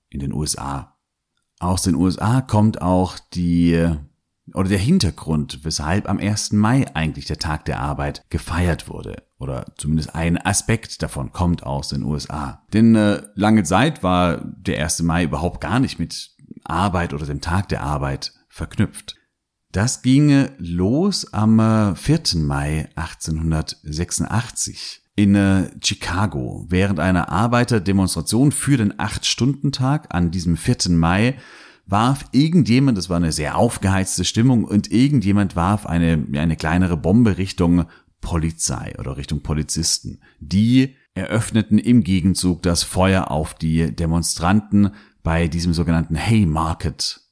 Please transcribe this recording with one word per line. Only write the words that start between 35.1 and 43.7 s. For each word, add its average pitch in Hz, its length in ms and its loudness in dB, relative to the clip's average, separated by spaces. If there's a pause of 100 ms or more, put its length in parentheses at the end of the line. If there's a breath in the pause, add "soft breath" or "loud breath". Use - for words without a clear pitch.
warf 95 300 0
eine, 82 440 0
ja, 71 100 -4
eine 80 140 0
kleinere 85 420 0
Bombe 95 400 2
Richtung 87 500 0 (340 loud breath)
Polizei - 760 -4
oder 65 200 -10
Richtung 69 240 -6
Polizisten. - 800 -4 (180 soft breath)
Die 113 560 2 (200 soft breath)
eröffneten 104 640 0
im 117 260 4
Gegenzug 90 580 0
das 85 220 0
Feuer 92 480 2
auf 78 220 -2
die 80 380 0